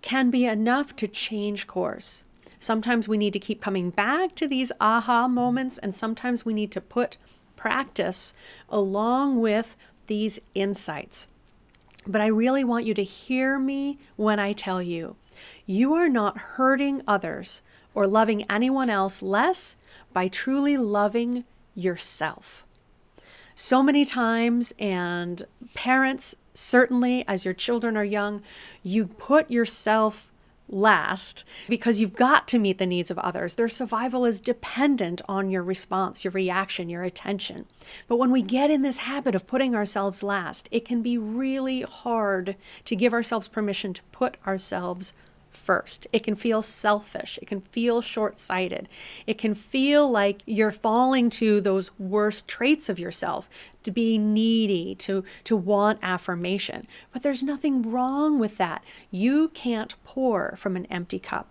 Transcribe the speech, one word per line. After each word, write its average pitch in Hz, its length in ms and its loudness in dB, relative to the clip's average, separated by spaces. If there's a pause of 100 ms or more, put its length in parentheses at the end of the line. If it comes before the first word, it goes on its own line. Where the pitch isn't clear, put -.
can 254 300 2
be 247 140 4
enough 240 500 0
to 214 120 -4
change 208 600 -6
course. - 580 -6 (320)
Sometimes 220 500 0
we 214 80 0
need 208 180 2
to 202 60 -4
keep 208 220 -6
coming 180 300 -2
back 277 440 0
to 320 120 -2
these 262 240 -2 (100)
aha 233 460 4
moments, 247 500 0
and 196 160 -6
sometimes 233 500 -4
we 226 120 -2
need 214 160 -2
to 190 100 -6
put - 360 -4 (380)
practice 220 800 -2 (360)
along 226 680 0
with 226 380 0 (300)
these 214 320 -2 (160)
insights. 196 720 -4 (800)
But 208 140 0
I 214 60 2
really 247 360 4
want 233 220 0
you 220 100 0
to 202 80 0
hear 262 560 -2
me 277 400 -2 (160)
when 214 240 2
I 202 120 -2
tell 185 300 -4
you, 170 340 -6 (520)
you 240 260 4
are 339 160 4
not 220 300 2
hurting 269 680 0
others 190 540 -2 (320)
or 202 140 2
loving 214 420 4
anyone 254 400 2
else 190 320 0
less 220 540 0 (380)
by 185 140 0
truly 277 500 0
loving 233 680 0 (320)
yourself. - 920 -6 (880)
So 262 300 4
many 285 220 6
times, 233 760 0
and 175 640 -4 (300)
parents, 262 600 0 (200)
certainly 247 720 4
as 190 160 -2
your 185 100 -2
children 233 440 -2
are 208 80 0
young, 208 360 -2 (400)
you 196 260 0
put 311 440 2
yourself 220 800 0 (380)
last 190 720 2 (240)
because 226 320 2
you've 208 160 0
got 226 320 2
to 240 120 2
meet 196 180 2
the 190 80 0
needs 180 260 -2
of 180 80 -6
others. 175 360 -4
Their 233 120 0
survival 240 560 -2
is 233 160 2
dependent 233 880 0
on 196 220 -2
your 190 120 0
response, 185 600 -4
your 185 80 -2
reaction, 185 580 -2
your 170 140 -8
attention. 185 640 -8 (420)
But 240 80 2
when 247 160 4
we 254 100 4
get 254 300 2
in 277 120 4
this 269 160 -2
habit 262 360 -2
of - 120 -2
putting 254 280 0
ourselves 196 480 -2
last, 196 480 -4
it 233 140 -2
can 240 160 -2
be 240 160 -2
really 262 640 -2
hard 196 760 -2 (300)
to 233 100 -2
give 233 160 2
ourselves 233 380 -2
permission 202 440 -4
to - 80 -12 (120)
put - 240 -2 (100)
ourselves 180 640 -4 (400)
first. - 600 -2
It 220 120 0
can 214 120 -2
feel 220 260 0
selfish. - 800 -2
It - 60 -18
can 196 140 -6
feel 233 400 0
short-sighted. - 880 -4 (380)
It 214 100 -2
can 214 160 0
feel 277 560 4
like 202 360 2
you're 214 260 2
falling 240 600 4
to 208 300 4
those 190 380 0
worst 208 480 0
traits 294 420 0
of 185 80 -2
yourself, 175 520 -6 (340)
to 208 80 -6
be 226 260 2
needy, 214 800 2
to, 196 280 -4 (200)
to 226 120 2
want 208 460 2
affirmation. 180 840 -4 (260)
But 247 80 -8
there's 269 220 0
nothing 277 400 0
wrong 262 560 2
with 214 180 0
that. 170 260 -2 (280)
You 269 380 2
can't - 540 -4
pour 247 540 -2
from 190 180 -4
an 180 120 -6
empty 180 320 -6
cup. - 320 -6